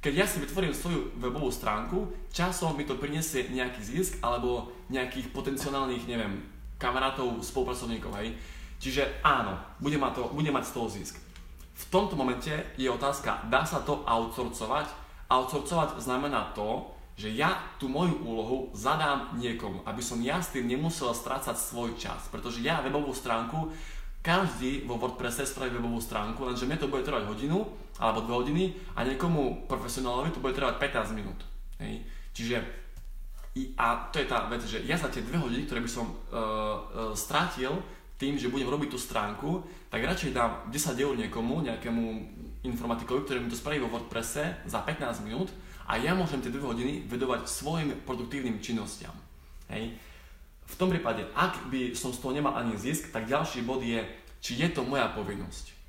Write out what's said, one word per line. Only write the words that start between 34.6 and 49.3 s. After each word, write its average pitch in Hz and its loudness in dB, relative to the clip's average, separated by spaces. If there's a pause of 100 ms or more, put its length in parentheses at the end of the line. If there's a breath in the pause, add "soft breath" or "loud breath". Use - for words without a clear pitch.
že 107 -2
ja 160 4
za 147 2
tie 123 -2
dve 123 0
hodiny, 131 2
ktoré 117 0
by 117 -2
som, 117 0
e, 82 -6
e, 110 -2
strátil 143 0 (400 loud breath)
tým, 139 2
že 123 2
budem 127 2
robiť 143 0
tú - -2
stránku, 120 0 (320 loud breath)
tak 113 2
radšej - 0
dám 117 2
desať 139 2
eur 143 4
niekomu, 117 0
nejakému 117 0 (600)
informatikovi, 120 0
ktorý 123 0
mi 117 0
to - -4
spraví 147 0
vo 117 0
WordPresse 131 -2
za - 0
pätnásť 120 -2
minút 117 -2 (320 loud breath)
a 110 2
ja 165 4
môžem 151 2
tie 120 -2
dve 139 -2
hodiny 123 0
vedovať 127 2
svojim 151 0 (160)
produktívnym 123 0
činnostiam. 110 -2 (560 loud breath)